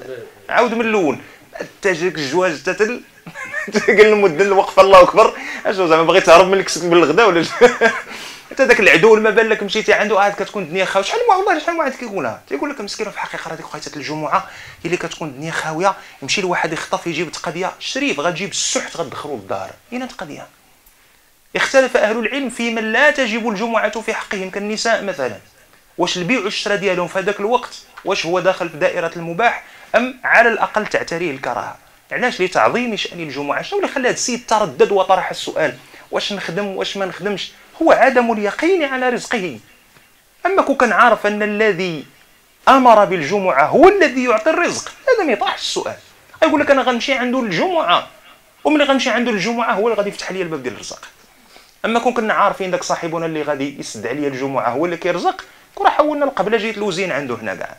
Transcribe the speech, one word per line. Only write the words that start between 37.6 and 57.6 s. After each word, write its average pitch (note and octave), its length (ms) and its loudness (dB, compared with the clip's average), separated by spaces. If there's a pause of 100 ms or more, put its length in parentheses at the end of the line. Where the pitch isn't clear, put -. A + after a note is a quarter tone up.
هو E4 100 6
عدم A#3 400 4
اليقين D4 520 0
على C4 240 -2
رزقه. F#3 500 -4 (880)
أما F#4 160 2
كون C#4 140 0
كان B3 160 2
عارف G#3+ 340 4
أن G#3 160 -2
الذي F#3+ 640 -2 (600)
أمر A#3+ 360 8
بالجمعة E3+ 640 2
هو C4 220 8
الذي D4 360 2
يعطي A#3+ 260 2
الرزق، E4 420 -2 (160)
هذا A4+ 180 2
ما C#4 60 0
يطرحش F#4 280 -4
السؤال. - 360 -6 (460)
يقول D#4 180 2
لك: D4 100 0
"أنا C4+ 120 4
غنمشي B3 320 0
عنده B3 260 -2
الجمعة"، G#3+ 680 0 (560)
وملي D4 200 4
غنمشي C4+ 260 0
عنده A#3+ 200 -2
الجمعة A3+ 420 -2
هو G#3 160 0
اللي A3 100 -2
غادي G3+ 100 -2
يفتح F#3+ 240 -10
لي F#3 100 -6
الباب D#3+ 200 -6
ديال A#2+ 120 -6
الرزق. - 340 -16 (800)
أما A3+ 140 0
كون A#3+ 140 -2
كنا A3 200 -2
عارفين F#3 360 0
داك F3+ 120 -2
صاحبنا E3 440 -4
اللي D#3+ 160 -4
غادي C#3 380 -6
يسد G#2+ 260 -10
عليا C#3+ 220 -4
الجمعة C3 420 -2
هو C3+ 140 -2
اللي F3 120 -4
كيرزق، F3+ 480 -4 (300)
كون G4+ 120 0
راه G4 60 4
حولنا D4 320 0
القبلة A3+ 340 -2
جيت G#3 200 -4
لوزين F#3+ 340 -4
عنده C3+ 220 -4
هنا F#3+ 200 -6
كاع، - 240 -12